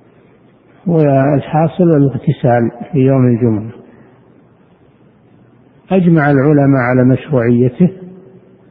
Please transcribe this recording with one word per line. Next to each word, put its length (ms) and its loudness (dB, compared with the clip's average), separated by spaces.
والحاصل 960 0
الاغتسال 880 0
في 80 -2
يوم 280 2
الجمعة. 440 -2
أجمع 400 2
العلماء 500 2
على 220 0
مشروعيته، 840 0